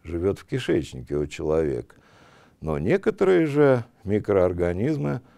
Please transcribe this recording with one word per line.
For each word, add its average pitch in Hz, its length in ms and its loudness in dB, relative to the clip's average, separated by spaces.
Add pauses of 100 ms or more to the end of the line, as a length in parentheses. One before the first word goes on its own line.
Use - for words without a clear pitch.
живёт 85 360 -4
в - 60 -20
кишечнике 73 680 -4
у 73 120 -2
человека. 76 680 -4 (640)
Но 76 180 -2
некоторые 185 680 2
же 139 380 4 (200)
микроорганизмы 101 1200 0 (160)